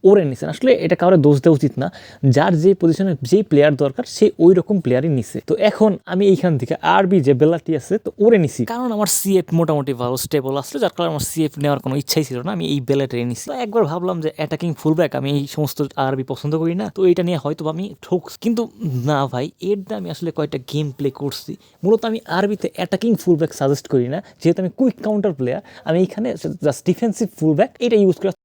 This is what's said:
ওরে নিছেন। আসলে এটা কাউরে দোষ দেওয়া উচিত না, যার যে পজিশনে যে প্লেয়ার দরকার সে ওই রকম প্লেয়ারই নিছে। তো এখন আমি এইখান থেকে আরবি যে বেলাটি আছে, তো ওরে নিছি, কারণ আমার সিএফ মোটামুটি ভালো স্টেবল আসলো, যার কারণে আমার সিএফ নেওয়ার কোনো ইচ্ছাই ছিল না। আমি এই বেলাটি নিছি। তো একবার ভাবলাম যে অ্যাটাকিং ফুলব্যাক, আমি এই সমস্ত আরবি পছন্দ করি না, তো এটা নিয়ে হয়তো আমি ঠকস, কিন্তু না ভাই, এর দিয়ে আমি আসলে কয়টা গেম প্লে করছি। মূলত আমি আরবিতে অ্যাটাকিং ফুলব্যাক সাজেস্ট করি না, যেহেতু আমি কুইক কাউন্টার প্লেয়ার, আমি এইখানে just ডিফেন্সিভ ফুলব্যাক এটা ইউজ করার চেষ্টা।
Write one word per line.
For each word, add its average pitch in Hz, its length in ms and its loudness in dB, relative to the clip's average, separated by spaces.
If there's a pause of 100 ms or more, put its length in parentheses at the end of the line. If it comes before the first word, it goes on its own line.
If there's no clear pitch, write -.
ওরে 190 220 6
নিছেন। 139 240 -6
আসলে 254 220 0 (140)
এটা 165 100 2
কাউরে 180 220 4
দোষ 143 260 6
দেওয়া 160 160 6
উচিত 147 180 0
না, 143 140 -4 (380)
যার 156 240 4 (100)
যে 190 100 6
পজিশনে 175 480 0
যে 185 280 2
প্লেয়ার 147 260 6
দরকার 139 320 -2
সে - 320 2
ওই 170 140 8
রকম 202 260 2
প্লেয়ারই 131 280 0
নিছে। 127 400 -2
তো - 60 0 (160)
এখন 208 360 2
আমি 185 220 0
এইখান 180 300 4
থেকে 120 240 -4
আরবি 185 360 4 (100)
যে 139 60 6
বেলাটি 156 420 2
আছে, 180 220 -4
তো - 220 -6
ওরে 220 180 6
নিছি, 131 280 0
কারণ 240 260 -4
আমার 208 160 -2
সিএফ 190 460 0
মোটামুটি 151 400 0
ভালো 123 240 -4
স্টেবল 135 400 -4
আসলো, 143 220 -8
যার 196 160 -2
কারণে 170 140 -2
আমার 143 220 -6
সিএফ 156 220 -2 (100)
নেওয়ার 143 160 0
কোনো 135 220 -6
ইচ্ছাই - 220 -2
ছিল 127 180 -8
না। 170 100 -6
আমি 170 220 -6
এই 143 60 -2 (100)
বেলাটি 131 340 -2
নিছি। 120 260 -6
তো 294 40 -6
একবার 233 300 -2
ভাবলাম 170 380 -4
যে 156 160 -4
অ্যাটাকিং 160 420 -4
ফুলব্যাক, 156 360 0
আমি 135 160 -4
এই 143 240 -2
সমস্ত 147 280 -4 (120)
আরবি 135 280 -2
পছন্দ 147 380 -6
করি 165 200 -2
না, 208 140 -6
তো 190 160 0
এটা 175 120 0
নিয়ে 175 200 -2
হয়তো 151 200 -6 (100)
আমি 185 220 -10 (100)
ঠকস, - 280 -4 (100)
কিন্তু 233 180 0 (480)
না 147 100 0 (120)
ভাই, 127 200 -6 (180)
এর 208 160 -2
দিয়ে 214 160 -8
আমি 175 140 -10
আসলে 170 160 -8
কয়টা 151 220 -6 (200)
গেম 147 180 -4
প্লে 139 180 -6
করছি। - 480 -10 (260)
মূলত 220 220 2
আমি 226 200 -4
আরবিতে 196 500 -2
অ্যাটাকিং 196 400 -2
ফুলব্যাক 165 380 0
সাজেস্ট 139 340 -2
করি 123 200 0
না, 151 160 -8 (200)
যেহেতু 170 180 2
আমি 185 160 -4
কুইক 262 260 2
কাউন্টার 208 300 -2
প্লেয়ার, 131 280 -4 (240)
আমি 165 140 2
এইখানে 208 360 -2
just - 500 -4
ডিফেন্সিভ 214 420 0 (120)
ফুলব্যাক 156 300 2 (100)
এটা 240 160 0
ইউজ 196 200 4
করার 190 160 -4
চেষ্টা। - 140 -14